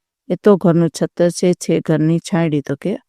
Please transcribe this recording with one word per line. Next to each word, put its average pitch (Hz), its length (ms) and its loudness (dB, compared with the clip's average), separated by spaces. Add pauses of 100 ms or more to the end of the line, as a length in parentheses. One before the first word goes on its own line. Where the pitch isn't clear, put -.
(300)
એ 180 60 -2
તો 202 220 2
ઘરનું 165 320 2
છત્તર 175 400 -2
છે, 180 240 0
છે 165 260 -2
ઘરની 156 400 0
છાંયડી 165 420 -2
તો 143 140 -6
કે 202 220 -6 (120)